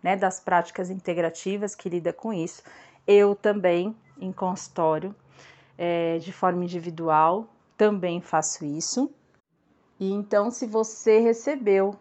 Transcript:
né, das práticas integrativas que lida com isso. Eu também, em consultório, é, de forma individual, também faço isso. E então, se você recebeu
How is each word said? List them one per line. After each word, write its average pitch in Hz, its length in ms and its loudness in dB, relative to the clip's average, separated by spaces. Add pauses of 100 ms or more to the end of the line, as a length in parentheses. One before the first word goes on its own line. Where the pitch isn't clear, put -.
né, 185 80 2
das 190 240 -2
práticas 180 500 -2
integrativas 185 840 -4
que - 140 -12
lida 170 240 -4
com 226 200 -8
isso. 175 300 -6 (420)
Eu 202 300 6
também, 196 580 0 (280)
em 185 100 -8
consultório, 185 840 -4 (640)
é, 170 420 -2
de 175 140 -10
forma 180 300 0
individual, 165 880 0 (280)
também 185 440 0
faço - 440 -4
isso. 160 460 -4 (880)
E 190 140 -2
então, 208 360 0
se 247 160 -8
você 220 540 2
recebeu 226 840 2